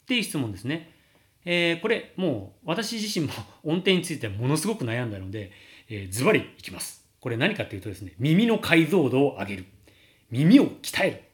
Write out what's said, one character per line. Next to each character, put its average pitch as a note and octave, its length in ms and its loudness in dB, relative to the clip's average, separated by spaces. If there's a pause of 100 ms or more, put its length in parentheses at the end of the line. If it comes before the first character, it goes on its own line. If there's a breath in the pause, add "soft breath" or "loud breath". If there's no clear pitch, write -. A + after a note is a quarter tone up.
て B3+ 120 0
い - 20 2
う G#3 40 0
質 - 140 -6
問 A#2 140 -2
で F#2 80 -12
す - 60 -14
ね。 D#3+ 260 -6 (540 soft breath)
え E3+ 340 0
ー、 - 20 -10
こ G#3+ 60 -4
れ、 - 280 -2
も C3 380 -2 (100)
う C#3+ 60 -6
私 A3+ 280 -2
自 G#3 220 -4
身 D3 60 0
も A2+ 80 -6 (160)
<laughs> - 160 -20
音 D#3+ 140 0
程 F#3+ 140 2
に F3 100 2
つ D#3+ 100 -8
い C3 60 -8
て A2+ 80 -6
は G2 60 -6
も A2+ 140 -4
の D3 80 2
す D#3 120 -2
ご A3 80 -2
く C3+ 100 -6
悩 A#2 180 -2
ん A2+ 80 -6
だ G2+ 60 -8
の F#2+ 140 -10
で、 G2+ 200 -10 (380 loud breath)
え G#2 140 -10
ー、 F#2+ 80 -12
ズ A2+ 140 -4
バ - 80 6
リ - 80 4
い - 200 -18
き - 100 -16
ま F2+ 80 -14
す。 - 300 -14 (100)
こ B2+ 100 -8
れ A2+ 80 -2
何 F3+ 180 0
か A2 80 -6
っ - 40 -6
て - 80 -12
い F#2+ 40 -10
う - 20 -10
と A2 80 -10
で F#2 60 -10
す - 80 -14
ね、 F#2 160 -14
耳 D#3+ 260 4
の A3+ 140 2
解 E3 260 4
像 D3+ 240 2
度 C3+ 160 4
を - 140 -2
上 G2+ 60 -6
げ G2+ 120 -8
る。 F#2 80 -14 (640 soft breath)
耳 D#3 300 8
を E3+ 80 6 (160)
鍛 - 200 -2
え F#3 60 2
る - 60 -4
っ - 40 -16 (140)